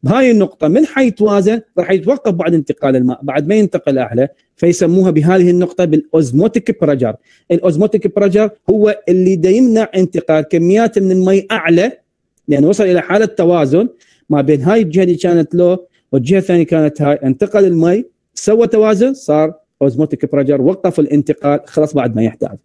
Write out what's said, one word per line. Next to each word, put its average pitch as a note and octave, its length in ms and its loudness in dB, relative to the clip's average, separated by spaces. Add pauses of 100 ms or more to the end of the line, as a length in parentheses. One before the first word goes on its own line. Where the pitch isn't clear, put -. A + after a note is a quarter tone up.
بهاي A#3+ 280 2
النقطة G3 360 0
من A#3+ 180 2
حيتوازن G#3+ 760 0 (160)
راح F3+ 140 -2
يتوقف G3+ 420 -2
بعد E3+ 200 -2
انتقال C#3+ 420 -2
الماء، B2+ 280 -2
بعد C#3+ 240 -4
ما G3+ 80 0
ينتقل F3+ 420 0
أعلى، A#2+ 300 -2 (280)
فيسموها F3 560 2
بهذه F3 380 2
النقطة F3+ 360 0
بالأوزموتيك D#3+ 960 0
بريشر. B2+ 340 -2 (360)
الأوزموتيك F3+ 640 0
بريشر G3+ 340 0 (200)
هو G#3 400 0
اللي F#3 260 2
دا E3+ 140 0
يمنع A3+ 460 2
انتقال E3 480 0
كميات G3 560 0
من F#3+ 120 0
المي F#3+ 400 0
أعلى، E3+ 400 0 (560)
لأنه C#3+ 200 2
وصل G3+ 160 0
إلى F3+ 180 0
حالة G#3 240 -2
توازن F3 640 0 (400)
ما D3 120 0
بين C#3+ 200 0
هاي G3+ 200 2
الجهة F3+ 220 0
اللي F3+ 120 0
كانت F3 400 -2
لو F3 320 0 (240)
والجهة C#3 260 0
الثانية F3+ 260 0
كانت D#3 380 -2
هاي، D3 140 0
انتقل G3 500 0
المي F3 400 0 (280)
سوى A3+ 340 0
توازن، A3 460 0
صار D#3 400 -2 (280)
أوزموتيك C#3 500 -2
بريشر، C#3+ 300 0
وقف F3 380 -2
الانتقال، C#3+ 680 0
خلاص - 280 -2
بعد B2 220 -2
ما G#2+ 80 0
يحتاج. A2 420 -6